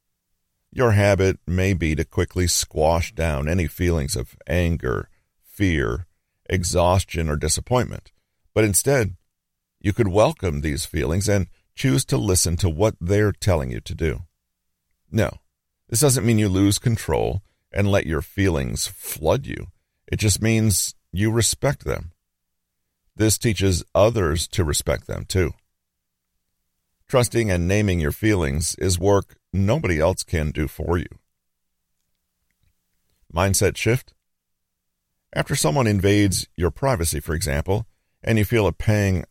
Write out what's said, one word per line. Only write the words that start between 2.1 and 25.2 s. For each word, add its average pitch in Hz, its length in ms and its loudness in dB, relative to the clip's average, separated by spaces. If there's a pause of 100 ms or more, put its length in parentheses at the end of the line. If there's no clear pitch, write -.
squash 80 680 0
down 76 340 -2
any 87 180 0
feelings 85 500 -2
of - 200 -10 (100)
anger, 73 640 -2 (340)
fear, 76 640 -2 (400)
exhaustion, 87 840 0
or 76 80 -2
disappointment, - 760 -4 (400)
but 107 120 -2
instead, 107 520 0 (640)
you 104 120 -2
could 110 160 0
welcome 98 520 0
these 73 240 -4
feelings 87 440 -2
and 101 200 0 (260)
choose 135 320 0
to 131 120 -2
listen 92 380 2
to 92 120 0
what 87 320 0
they're 101 320 2
telling 76 380 -2
you 55 100 -8
to - 140 -12
do. 80 320 -4 (840)
No, 95 300 -2 (480)
this 117 120 -2
doesn't 131 260 2
mean 113 120 4
you 107 120 2
lose 98 280 2
control 76 640 -2 (280)
and 101 200 0
let 98 160 0
your 76 160 -4
feelings 76 640 -2
flood - 600 -4
you. - 240 -10 (360)
It - 100 -4
just 107 260 0
means 110 520 0 (180)
you 104 180 -2
respect 117 540 -2
them. 73 280 -6 (1040)
This 107 220 2
teaches 95 440 0 (120)
others 92 540 2
to - 160 -2
respect 71 420 -4
them, 50 180 -8